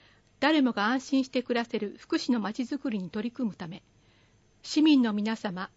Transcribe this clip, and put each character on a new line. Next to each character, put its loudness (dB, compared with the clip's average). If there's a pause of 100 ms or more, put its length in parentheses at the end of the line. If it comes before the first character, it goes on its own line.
(400)
誰 4
も 2
が 0
安 0
心 0
し -14
て -2
暮 -2
ら -2
せ -4
る -6
福 -4
祉 -2
の 2
ま -4
ち -4
づ -6
く -6
り -4
に -8
取 -6
り -12
組 -4
む -10
た -12
め、 -14 (800)
市 0
民 8
の 2
皆 -2
様 -8